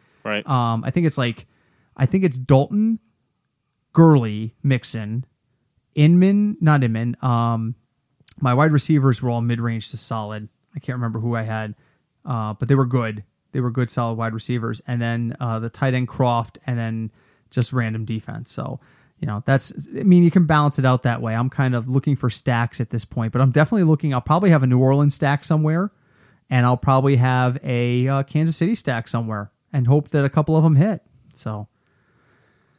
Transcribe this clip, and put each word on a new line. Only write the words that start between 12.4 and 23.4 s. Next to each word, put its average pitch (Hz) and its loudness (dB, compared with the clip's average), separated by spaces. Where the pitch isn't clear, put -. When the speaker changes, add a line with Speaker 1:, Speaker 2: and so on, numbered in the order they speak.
Speaker 2:
but 117 -8
they 139 4
were 135 2
good. 113 -4
They 143 -4
were 123 -2
good, 120 -4
solid 117 -4
wide 113 -6
receivers. 113 -6
And 120 -4
then, 117 -4
uh, 113 -4
the 117 -6
tight 135 -4
end 127 -2
Croft, 120 -2
and 123 -4
then 113 -6
just - -2
random 110 -4
defense. 113 -10
So, - -10
you - -8
know, 104 -6
that's, - 0
I - -8
mean, 180 8
you 170 6
can 180 4
balance 151 2
it 135 2
out 131 2
that 120 -2
way. 113 -4
I'm 123 -2
kind 131 -2
of 117 -4
looking 135 0
for 123 -2
stacks 120 -2
at 117 -6
this 117 -4
point, 113 -6
but 127 2